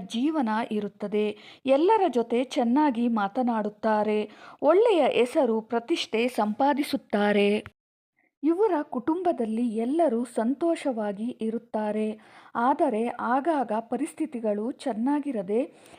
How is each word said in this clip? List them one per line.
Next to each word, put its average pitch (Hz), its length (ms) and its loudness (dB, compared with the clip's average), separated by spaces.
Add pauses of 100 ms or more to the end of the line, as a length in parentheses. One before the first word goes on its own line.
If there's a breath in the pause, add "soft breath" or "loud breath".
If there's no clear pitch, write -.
ಜೀವನ 262 440 -2 (220)
ಇರುತ್ತದೆ. 208 520 -4 (420 loud breath)
ಎಲ್ಲರ 339 420 4
ಜೊತೆ 240 360 0
ಚೆನ್ನಾಗಿ 247 640 2
ಮಾತನಾಡುತ್ತಾರೆ. 214 1080 0 (440 loud breath)
ಒಳ್ಳೆಯ 349 460 6
ಹೆಸರು, 233 540 2
ಪ್ರತಿಷ್ಠೆ 233 640 -2
ಸಂಪಾದಿಸುತ್ತಾರೆ. 214 1200 0 (960)
ಇವರ 349 380 2
ಕುಟುಂಬದಲ್ಲಿ 254 840 -2 (120)
ಎಲ್ಲರೂ 247 460 2
ಸಂತೋಷವಾಗಿ 240 1160 -2
ಇರುತ್ತಾರೆ. 214 680 -4 (480 loud breath)
ಆದರೆ 247 520 2
ಆಗಾಗ 254 720 -2
ಪರಿಸ್ಥಿತಿಗಳು 233 920 -4
ಚೆನ್ನಾಗಿರದೆ 247 880 -2 (380 loud breath)